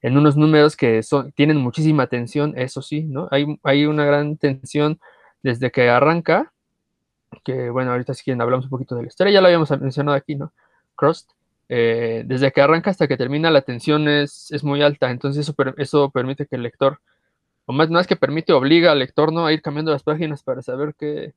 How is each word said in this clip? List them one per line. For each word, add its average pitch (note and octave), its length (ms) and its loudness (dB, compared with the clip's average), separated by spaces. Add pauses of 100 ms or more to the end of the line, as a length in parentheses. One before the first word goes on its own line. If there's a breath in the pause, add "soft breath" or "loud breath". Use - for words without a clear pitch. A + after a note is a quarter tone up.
en B2 160 2
unos D3 180 4
números D3+ 400 4
que A2+ 280 0
son, C#3+ 280 -2
tienen D3 260 2
muchísima C#3+ 500 0
tensión, C3+ 500 -4
eso C3 240 -6
sí, D3+ 220 -8
¿no? C#3+ 280 -8
Hay, C#3+ 320 -2
hay C#3+ 220 2
una D3+ 180 0
gran D3 320 0
tensión D3 640 -2 (440 soft breath)
desde B2 280 -2
que B2 180 2
arranca, E3 640 2 (920)
que, B2+ 240 -6
bueno, B2+ 220 -4
ahorita B2 220 -4
si - 100 -12
quieren B2 180 -4
hablamos B2+ 240 0
un C3+ 60 -10
poquito C3 240 -8
de A#2+ 80 -8
la A#2+ 40 -12
historia, G3 260 0
ya G3 80 6
lo F#3 60 6
habíamos E3 220 4 (100)
mencionado C#3 380 -2
aquí, D3 180 -6
¿no? C#3+ 160 -10 (440)
Crust, - 360 0 (380)
eh, A#2 560 0
desde C3 260 0
que C#3+ 100 2
arranca D#3+ 280 4
hasta E3+ 180 0
que C3 80 0
termina C#3+ 360 0
la C#3+ 100 6
tensión D3+ 460 -2
es, D3 440 -2
es C#3+ 120 -8
muy C#3+ 180 -2
alta, C#3+ 300 0
entonces C#3 320 -6
eso D3 100 -6
per-, C3 240 -2
eso C#3 320 0
permite C3+ 380 -4
que - 80 -10
el A#2+ 80 -8
lector, D3 360 -2 (680)
o - 40 -10
más, D#3+ 200 0
más F3 160 0
que C3+ 80 0
permite, D3+ 360 -2
obliga D#3 400 4
al D3 60 2
lector, D3 340 -2
¿no? E3+ 140 -4
a D#3 80 2
ir D3+ 80 -2
cambiando D#3 300 -6
las C#3 100 -2
páginas D#3 400 -6
para C3 220 -8
saber C#3+ 340 -8
qué D3 400 -10